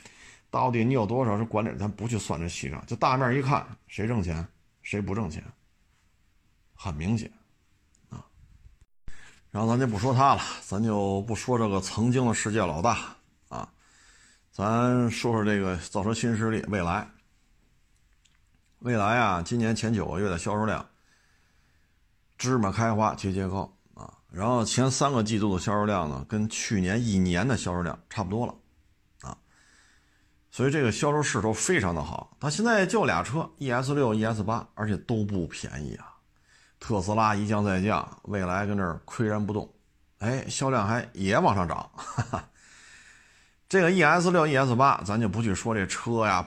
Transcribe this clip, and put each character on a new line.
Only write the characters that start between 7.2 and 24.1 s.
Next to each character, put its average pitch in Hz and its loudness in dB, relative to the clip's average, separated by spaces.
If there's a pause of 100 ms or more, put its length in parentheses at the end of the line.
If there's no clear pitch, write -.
啊。 - -16 (1200)
然 104 -4
后 113 0
咱 117 2
就 131 2
不 110 -2
说 127 0
他 135 6
了， 98 0 (200)
咱 95 -4
就 101 0
不 110 -4
说 123 0
这 113 2
个 98 0
曾 107 0
经 127 2
的 113 2
世 104 -2
界 110 2
老 85 0
大 110 0 (320)
啊， - -10 (840)
咱 117 2
说 117 0
说 110 2
这 104 2
个 92 0
造 90 -6
车 107 0
新 117 -2
势 113 0
力 110 0
蔚 98 0
来。 87 -2 (1700)
蔚 120 -2
来 107 2
啊， 98 2
今 120 -2
年 113 2
前 110 -2
九 95 0
个 87 -2
月 101 0
的 87 -2
销 101 -2
售 107 0
量， 98 -4 (1500)
芝 127 0
麻 101 2
开 113 2
花 104 2
节 95 -4
节 95 -2
高 92 -4 (220)
啊。 - -18 (200)